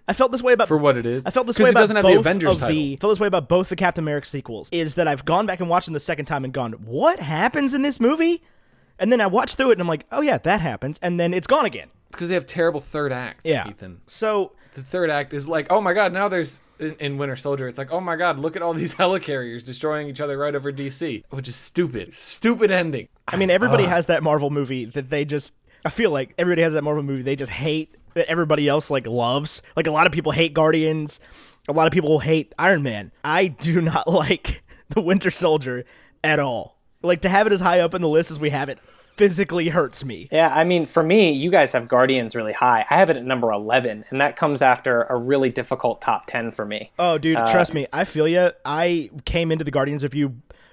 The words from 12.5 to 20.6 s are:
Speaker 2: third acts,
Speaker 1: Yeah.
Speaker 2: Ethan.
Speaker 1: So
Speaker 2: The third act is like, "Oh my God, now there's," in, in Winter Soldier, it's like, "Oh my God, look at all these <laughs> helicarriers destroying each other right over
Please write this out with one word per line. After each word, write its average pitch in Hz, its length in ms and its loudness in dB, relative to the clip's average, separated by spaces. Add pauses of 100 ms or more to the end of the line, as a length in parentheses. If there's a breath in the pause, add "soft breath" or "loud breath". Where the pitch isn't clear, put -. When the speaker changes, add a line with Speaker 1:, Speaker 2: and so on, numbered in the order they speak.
Speaker 2:
third 147 320 -6
acts, 123 320 -10
Speaker 1:
Yeah. 139 240 -2
Speaker 2:
Ethan. 95 380 -18
Speaker 1:
So 214 460 -4 (220 soft breath)
Speaker 2:
The 139 80 -18
third 170 280 -2
act 143 240 -4
is 143 140 -8
like, 156 220 -2
"Oh 202 100 4
my 190 120 0
God, 190 200 2
now 196 160 -2
there's," 170 320 -4 (180)
in, 156 220 -8
in 143 180 -6
Winter 139 180 -6
Soldier, 135 320 -6
it's 120 80 -12
like, 135 160 -10
"Oh 175 80 -2
my 175 160 -4
God, 160 220 0
look 160 180 -4
at 175 60 -6
all 170 100 -2
these 165 220 -4
<laughs> - 20 -14
helicarriers 139 680 -2
destroying 147 460 -6
each 139 120 -10
other 143 180 -4
right 147 160 -2
over 143 180 -4